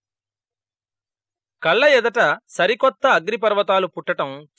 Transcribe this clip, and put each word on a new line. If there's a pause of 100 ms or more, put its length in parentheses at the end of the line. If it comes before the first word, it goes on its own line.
(1600)
కళ్ళ
ఎదట
సరికొత్త
అగ్నిపర్వతాలు
పుట్టటం (100)